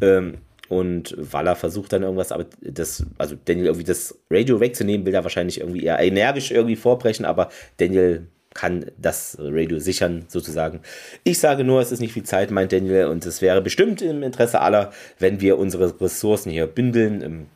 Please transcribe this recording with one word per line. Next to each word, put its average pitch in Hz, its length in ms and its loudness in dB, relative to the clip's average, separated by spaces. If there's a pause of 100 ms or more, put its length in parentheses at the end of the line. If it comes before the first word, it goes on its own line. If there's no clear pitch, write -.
Ähm, 95 380 4 (300)
und 90 480 -2
Walla 76 380 -2
versucht 95 380 -6
dann 95 100 0
irgendwas, 92 280 -4
aber 85 140 -6 (160)
das, 78 440 -8 (120)
also 76 180 -6 (100)
Daniel 87 220 0
irgendwie 85 180 0
das - 320 -4 (140)
Radio 117 280 4
wegzunehmen, 104 460 0
will 95 80 0
da 92 100 2
wahrscheinlich 90 360 -4
irgendwie 90 240 -6
eher 80 160 0
energisch 104 520 2
irgendwie 113 260 2
vorbrechen, 120 480 2
aber 85 240 0 (280)
Daniel 90 500 2 (260)
kann 87 320 -4 (120)
das - 420 -4
Radio 80 400 -2
sichern, 87 500 -2
sozusagen. 80 500 -6 (440)
„Ich 175 160 0
sage 139 240 2
nur, 131 180 4
es 123 100 -2
ist 120 80 -6
nicht 113 140 -6
viel 107 100 -8
Zeit“, 98 260 0
meint 95 220 0
Daniel, 95 360 2
„und 82 180 -4
es 85 160 -8
wäre 95 200 4
bestimmt 196 400 0
im 151 220 -4
Interesse 123 380 0
aller, 101 300 2 (280)
wenn 95 220 0
wir 95 180 6
unsere 90 400 0
Ressourcen 95 520 -2
hier 80 160 -2
bündeln.“ 113 540 0
Ähm 78 240 -10 (100)